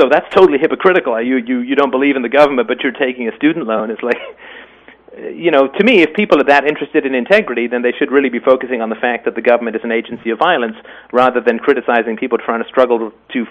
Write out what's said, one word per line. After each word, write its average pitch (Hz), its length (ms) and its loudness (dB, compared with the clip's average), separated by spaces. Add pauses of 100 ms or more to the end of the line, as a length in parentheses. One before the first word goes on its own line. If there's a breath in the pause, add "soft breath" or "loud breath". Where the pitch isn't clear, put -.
so 127 100 4
that's 165 240 0
totally 165 240 6
hypocritical. 147 640 0
You, 127 140 -2
you, 123 220 -2
you 127 180 -4
don't 139 140 2
believe 131 260 0
in 127 60 -4
the 117 60 -4
government, 135 380 2
but 123 160 -4
you're 117 80 -2
taking 127 380 -4
a - 80 -6
student 151 300 -2
loan." 110 240 -4
It's 107 120 -10
like, 120 160 -2
<laughs> - 80 -16 (920 loud breath)
you - 320 -4
know, 139 180 4
to - 160 0
me, 220 180 6
if 226 120 0
people 202 260 2
are 127 40 0
that 143 220 4
interested 147 380 -2
in 135 100 -2
integrity, 127 520 0
then 120 160 -4
they 123 100 0
should 139 180 -4
really 135 200 2
be 120 80 -4
focusing 123 420 0
on 110 80 -4
the 110 80 -6
fact 120 300 -4
that 110 80 -2
the 113 80 -8
government 117 340 0
is - 80 -8
an 117 80 -4
agency 113 380 -6
of 110 80 -4
violence 131 380 0 (360 loud breath)
rather 123 280 2
than 117 180 0
criticizing 117 580 0
people 117 220 -2
trying 117 240 -6
to - 60 -16
struggle 117 440 0 (200)
to 123 180 -4